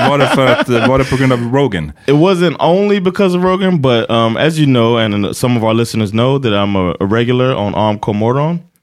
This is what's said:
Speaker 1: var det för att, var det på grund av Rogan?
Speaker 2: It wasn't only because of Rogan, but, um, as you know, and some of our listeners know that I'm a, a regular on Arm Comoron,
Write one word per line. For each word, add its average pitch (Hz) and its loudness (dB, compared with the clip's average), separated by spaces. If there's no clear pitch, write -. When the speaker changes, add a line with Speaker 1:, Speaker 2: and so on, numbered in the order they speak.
Speaker 1:
var 143 0
det 135 2
för 139 2
att, 123 0
var 131 2
det 135 0
på 131 -2
grund 131 2
av 123 0
Rogan? 95 -2
Speaker 2:
It 135 2
wasn't 170 2
only 202 0
because 185 0
of 180 0
Rogan, 185 0
but, 123 0
um, 113 2
as 156 0
you 151 2
know, 120 2
and 104 -2
some 123 0
of 113 0
our 110 0
listeners 113 -2
know 123 0
that 123 -2
I'm 101 0
a, 90 0
a 101 0
regular 123 0
on 104 -4
Arm 107 0
Comoron, 127 -2